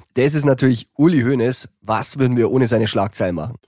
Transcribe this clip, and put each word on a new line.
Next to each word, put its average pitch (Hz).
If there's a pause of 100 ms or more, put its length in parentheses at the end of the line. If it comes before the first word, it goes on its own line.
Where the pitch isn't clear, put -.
(140)
das 143
ist 147
natürlich 131
Uli 151
Hoeneß. 123 (120)
Was 110
würden 127
wir 113
ohne 127
seine 110
Schlagzeilen 98
machen? 78 (120)